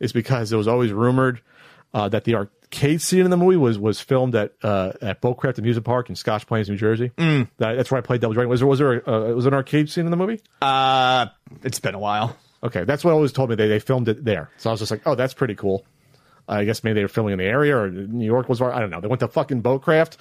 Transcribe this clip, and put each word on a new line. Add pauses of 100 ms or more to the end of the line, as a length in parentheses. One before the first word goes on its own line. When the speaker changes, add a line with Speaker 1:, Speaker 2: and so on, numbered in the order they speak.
Speaker 1:
is
because
it
was
always
rumored, (540)
uh,
that
the
arcade
scene
in
the
movie
was,
was
filmed
at, (120)
uh,
at
Boatcraft
Amusement
Park
in
Scotch
Plains,
New
Jersey.
Speaker 2:
Mm. (100)
Speaker 1:
That,
that's
where
I
played
Devil's
Dragon.
Was
there,
was
there
a,
uh,
was
there
an
arcade
scene
in
the
movie? (200)
Speaker 2:
Uh, (360)
it's
been
a
while. (280)
Speaker 1:
Okay,
that's
what
always
told
me.
They,
they
filmed
it
there.
So
I
was
just
like,
"Oh,
that's
pretty
cool." (640)
I
guess
maybe
they
were
filming
in
the
area,
or
New
York
was,
I
don't
know.
They
went
to
fucking
Boatcraft